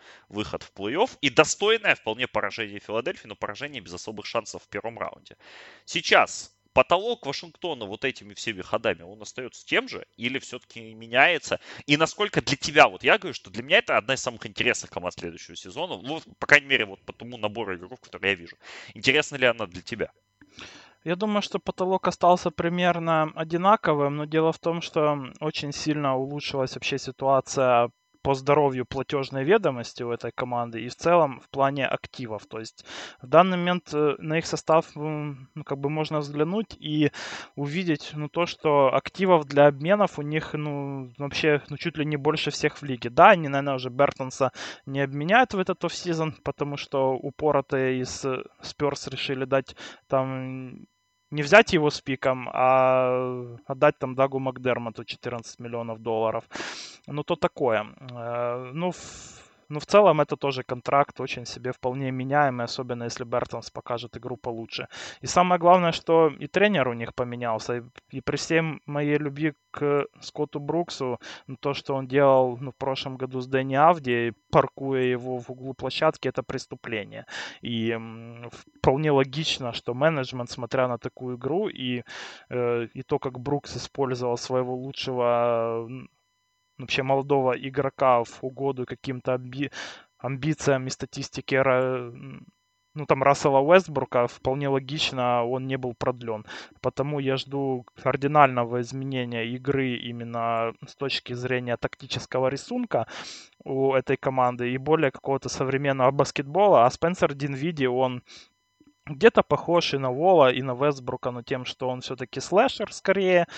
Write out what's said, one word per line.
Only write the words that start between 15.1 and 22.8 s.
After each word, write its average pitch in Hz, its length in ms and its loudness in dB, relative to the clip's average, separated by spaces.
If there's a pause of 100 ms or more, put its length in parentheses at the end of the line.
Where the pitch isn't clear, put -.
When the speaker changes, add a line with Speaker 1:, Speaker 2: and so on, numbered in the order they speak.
Speaker 1:
следующего 85 420 -12
сезона, 127 460 -10
ну, 151 180 -8 (160)
по - 80 -6
крайней 143 220 6
мере, 123 180 4
вот 98 180 -10
по - 100 -12
тому 120 240 -14
набору 107 360 -4
игроков, 90 260 -12
который 90 300 -4
я 98 60 2
вижу. 85 220 -12 (360)
Интересна 143 440 0
ли 131 100 4
она 117 180 0
для 87 160 -12
тебя? 95 300 -6 (920)
Speaker 2:
Я 170 120 -4
думаю, 208 260 -2
что - 160 -6
потолок 185 500 -2
остался 175 440 4
примерно 170 840 0